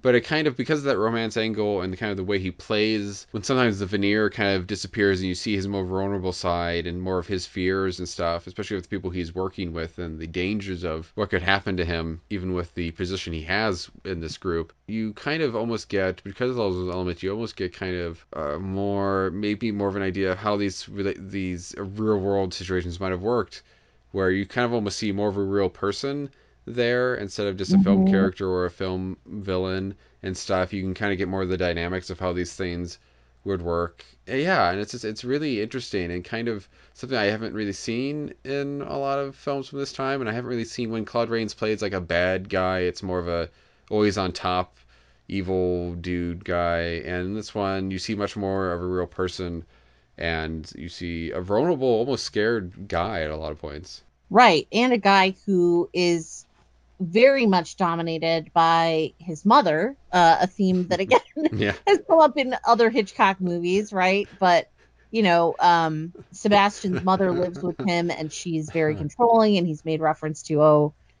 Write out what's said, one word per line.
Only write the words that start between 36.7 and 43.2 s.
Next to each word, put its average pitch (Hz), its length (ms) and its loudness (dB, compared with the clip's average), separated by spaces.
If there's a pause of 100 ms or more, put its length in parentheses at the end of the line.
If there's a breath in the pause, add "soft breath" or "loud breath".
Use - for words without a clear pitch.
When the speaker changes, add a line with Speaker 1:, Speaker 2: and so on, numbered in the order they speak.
Speaker 1:
something 131 240 -6
I 104 80 2
haven't 107 300 -2
really 104 180 -4
seen 139 680 -6
in 143 420 -6
a - 140 -8
lot 139 180 -2
of 139 180 -6
films 139 340 -6
from 139 100 -10
this 139 120 -6
time, 135 300 -4
and 117 80 -2
I 110 40 -4
haven't 120 180 -6
really 117 140 -2
seen 117 260 -6
when 113 120 -4
Claude 117 260 -2
Rains 113 260 -2
plays, 107 260 -2
like, 101 120 -2
a 95 80 -2
bad 92 460 0
guy. 92 340 0
It's 90 200 -2
more 92 180 -2
of 87 80 -4